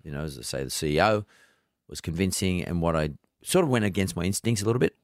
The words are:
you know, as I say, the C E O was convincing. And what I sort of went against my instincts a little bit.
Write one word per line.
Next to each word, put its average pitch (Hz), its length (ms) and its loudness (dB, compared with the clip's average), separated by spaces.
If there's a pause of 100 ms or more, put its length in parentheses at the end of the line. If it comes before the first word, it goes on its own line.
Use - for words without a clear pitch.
you 78 100 -14
know, 71 100 -6
as 69 160 -10
I 58 40 -14
say, 67 220 -6
the 64 60 -8
C 76 260 -2
E 78 40 4
O 107 240 4 (640)
was - 120 -14
convincing. 90 640 0
And 85 160 -2
what 82 160 2
I 78 140 0 (320)
sort 180 220 2
of 143 60 0
went 117 140 2
against 95 320 -2
my 85 80 0
instincts 101 380 0
a - 40 -2
little 117 140 2
bit. 165 240 4